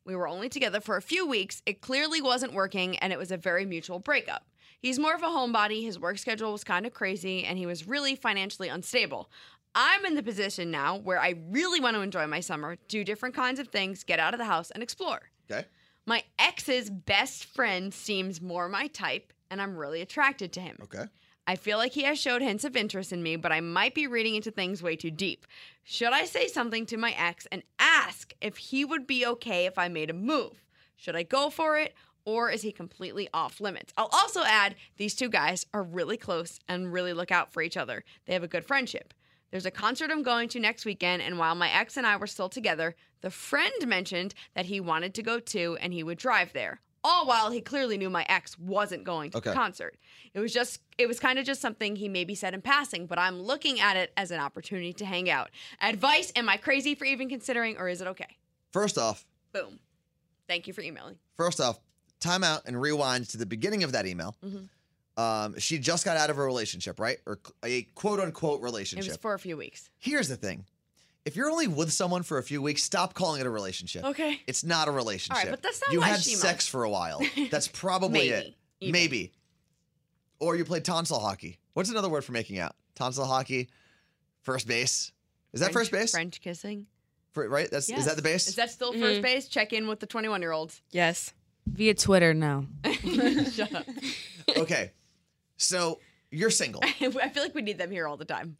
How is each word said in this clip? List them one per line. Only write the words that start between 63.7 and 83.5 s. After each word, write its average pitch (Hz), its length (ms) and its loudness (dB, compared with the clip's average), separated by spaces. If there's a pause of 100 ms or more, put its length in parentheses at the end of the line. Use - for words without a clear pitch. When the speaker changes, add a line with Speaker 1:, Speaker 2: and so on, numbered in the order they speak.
Speaker 2:
of 135 80 -2
that 107 140 0
email. 90 280 -6 (100)
Speaker 1:
Mm-hmm. - 760 -10
Speaker 2:
Um, 107 360 0
she 160 200 0
just 165 280 0
got 165 100 2
out 151 140 4
of 139 80 0
a 143 40 2
relationship, 107 560 -2
right? 110 280 0
Or 101 180 -6
cl-, - 100 -20 (100)
a 123 180 0 (120)
quote-unquote 165 680 0
relationship. 120 440 -4
Speaker 1:
It 185 40 -6
was - 80 -6
for 214 160 -4
a 190 40 -6
few 170 200 -8
weeks. - 400 -14
Speaker 2:
Here's 262 300 0
the 123 80 -4
thing. 95 280 -6 (600)
If 143 120 -4
you're 285 140 2
only 320 180 2
with 156 240 0
someone 180 300 2
for 151 160 -2
a 127 40 -2
few 143 200 -4
weeks, 147 200 0
stop 185 320 0
calling 156 260 0
it 131 60 0
a 120 40 0
relationship. 95 540 -6
Speaker 1:
Okay. 285 420 0
Speaker 2:
It's - 180 -2
not 165 240 2
a - 20 0
relationship. 120 460 0
Speaker 1:
All 208 80 2
right, 95 60 -2
but - 120 -4
that's 427 200 -4
not - 100 0
Speaker 2:
You 170 80 4
Speaker 1:
why 170 80 6
Speaker 2:
had 208 120 4
Speaker 1:
she 220 140 2
Speaker 2:
sex 180 320 2
Speaker 1:
emailed. - 40 -2
Speaker 2:
for 123 140 0
a 107 60 0
while. 85 300 -2 (160)
Speaker 1:
<laughs> 277 140 0
Speaker 2:
That's 151 180 0
probably 185 640 2
Speaker 1:
Maybe, - 0 -
Speaker 2:
it. 101 240 -2 (260)
Speaker 1:
even. - 120 -2
Speaker 2:
Maybe. 151 400 2 (1080)
Or 165 160 2
you 170 80 2
played 165 200 -2
tonsil 165 360 2
hockey. 95 380 -4 (160)
What's 190 160 0
another 208 180 0
word 147 160 0
for 127 80 -10
making 107 260 -2
out? 82 160 -4 (220)
Tonsil 131 300 -2
hockey, 131 420 2 (720)